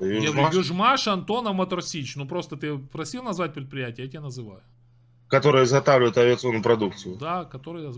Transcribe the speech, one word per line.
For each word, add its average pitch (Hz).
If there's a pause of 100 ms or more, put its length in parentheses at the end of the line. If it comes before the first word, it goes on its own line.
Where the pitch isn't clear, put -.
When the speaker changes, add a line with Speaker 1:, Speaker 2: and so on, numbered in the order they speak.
Speaker 1:
Я 101
Speaker 2:
Южмаш 151
Speaker 1:
говорю, 156
Южмаш 190
Антонов 208
Мотор 180
Сич. 143
Ну, 139
просто 165
ты 151
просил 156
назвать 180
предприятие, 131
я 135
тебе 156
называю. 120 (680)
Speaker 2:
Которое 135
изготавливает 127
авиационную 120
продукцию. 101
Speaker 1:
Да, 165
которое 151